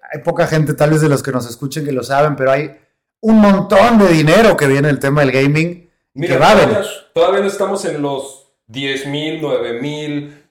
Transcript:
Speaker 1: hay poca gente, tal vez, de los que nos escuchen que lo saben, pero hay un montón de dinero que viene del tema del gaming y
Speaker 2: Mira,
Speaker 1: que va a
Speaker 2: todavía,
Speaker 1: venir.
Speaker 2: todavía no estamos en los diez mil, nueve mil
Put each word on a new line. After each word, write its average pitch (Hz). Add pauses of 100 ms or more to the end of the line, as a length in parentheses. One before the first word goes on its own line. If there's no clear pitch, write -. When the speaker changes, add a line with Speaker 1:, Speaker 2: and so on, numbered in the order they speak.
(140)
Speaker 1:
hay 151
poca 165
gente, 156
tal 151
vez, 156
de 156
los 135
que 135
nos 123
escuchen 143
que 143
lo 127
saben, 139
pero 131
hay 143 (460)
un 220
montón 202
de 202
dinero 170
que 147
viene 139
del 135
tema 139
del 131
gaming 147 (240)
y 135
Speaker 2:
Mira, 175
Speaker 1:
que 135
va 165
a 214
Speaker 2:
todavía, 202
Speaker 1:
venir. - (220)
Speaker 2:
todavía 185
no 202
estamos 196
en 156
los - (160)
diez 135
mil, 151
nueve 120
mil 147